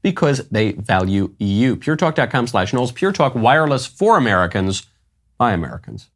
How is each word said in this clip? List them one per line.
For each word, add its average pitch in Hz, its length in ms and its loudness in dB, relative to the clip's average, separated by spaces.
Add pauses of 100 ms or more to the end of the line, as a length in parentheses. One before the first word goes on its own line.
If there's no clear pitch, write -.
because 151 480 0
they 107 240 0
value 95 640 -2
you. 104 380 0
puretalk 156 380 -2
dot 139 140 0
com 135 160 0
slash 151 280 -2
Knowles, 127 180 -2
Pure 196 220 -2
Talk 139 200 0
Wireless 131 540 2
for 214 300 2
Americans, 95 680 0 (520)
by 120 140 2
Americans. - 640 -8